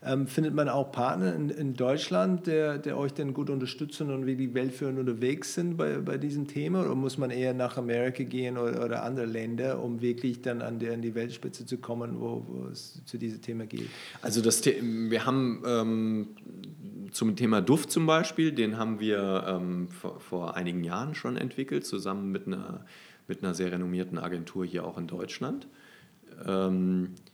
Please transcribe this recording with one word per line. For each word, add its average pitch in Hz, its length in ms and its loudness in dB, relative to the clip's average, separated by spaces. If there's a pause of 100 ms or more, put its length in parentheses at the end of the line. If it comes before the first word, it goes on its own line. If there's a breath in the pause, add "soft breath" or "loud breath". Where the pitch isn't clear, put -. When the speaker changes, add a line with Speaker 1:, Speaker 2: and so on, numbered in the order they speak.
Speaker 1:
ähm, 135 220 2
findet 156 260 2
man 147 160 4
auch 135 220 2
Partner 170 420 2
in, 151 160 0
in 143 260 -2
Deutschland, 175 720 2
der, 151 300 4
der 143 200 -2
euch 139 160 -2
denn 139 200 -2
gut 143 160 -2
unterstützen 143 600 -2
und 135 160 -2
wie 131 80 2
die 127 180 0
weltführend 131 460 0
unterwegs 127 560 0
sind 175 220 0
bei, 151 220 2
bei - 200 -2
diesem 143 300 -2
Thema? 160 340 0
Oder 135 140 2
muss 131 220 0
man 135 120 0
eher 127 240 2
nach 123 220 0
Amerika 127 480 0
gehen 123 340 -2
oder, 120 260 0
oder 117 200 0
andere 123 220 -2
Länder, 117 540 -2
um 117 200 -2
wirklich 120 420 0
dann 120 180 0
an 117 200 -4
der, 117 140 0
an 117 80 -4
die 117 120 -2
Weltspitze 120 500 -4
zu 123 140 -4
kommen, 120 420 -4
wo, 117 280 -4
wo - 180 -6
es - 380 -12
zu - 120 -8
diesem 113 260 -4
Thema 113 240 -6
geht? 117 220 -6 (340 loud breath)
Speaker 2:
Also 110 200 2
das 110 180 6
The-, 123 220 4
wir 113 420 2
haben, 131 400 2
ähm, 113 640 2 (840)
zum 110 240 2
Thema 110 240 4
Duft 131 320 4
zum 165 140 4
Beispiel, 160 440 4
den 113 260 2
haben 110 220 0
wir, 101 480 2
ähm, 90 420 0
vor, - 300 -10
vor 87 380 -6
einigen 90 260 0
Jahren 104 320 -4
schon 123 220 -4
entwickelt, 135 500 -2
zusammen 98 460 -2
mit 95 160 -4
einer, 95 360 -6 (440 loud breath)
mit - 140 -6
einer 92 120 0
sehr 90 180 0
renommierten 90 460 -2
Agentur 87 460 -4
hier 87 220 -4
auch 85 120 -8
in 87 80 -4
Deutschland. 123 600 -6 (800 loud breath)
Ähm, 92 640 2 (240)